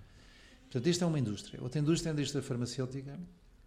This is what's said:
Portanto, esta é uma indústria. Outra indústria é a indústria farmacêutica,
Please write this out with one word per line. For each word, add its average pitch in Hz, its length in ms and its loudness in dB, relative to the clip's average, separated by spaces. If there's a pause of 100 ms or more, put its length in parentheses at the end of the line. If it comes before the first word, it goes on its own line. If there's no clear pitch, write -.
(640)
Portanto, 127 240 -2
esta 175 180 4
é 175 40 4
uma 156 100 2
indústria. 104 440 -2
Outra 131 180 -2
indústria 160 300 4
é - 20 0
a - 20 0
indústria 139 280 0
farmacêutica, 131 760 -4 (480)